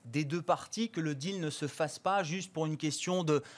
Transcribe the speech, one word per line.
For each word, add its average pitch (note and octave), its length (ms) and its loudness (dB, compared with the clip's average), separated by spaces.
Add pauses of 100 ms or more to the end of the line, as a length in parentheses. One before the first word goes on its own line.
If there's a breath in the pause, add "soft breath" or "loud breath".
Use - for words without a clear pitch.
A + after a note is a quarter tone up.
des C#3 200 0
deux D#3 180 -2
parties G#3+ 480 0
que E3+ 100 -2
le D3+ 140 0
deal F3+ 260 -4
ne D#3 100 0
se - 160 -4
fasse D3 320 -2
pas G3 240 2
juste F3 300 -4
pour D#3+ 140 0
une D#3 100 0
question E3 480 0
de D3 180 6 (160 loud breath)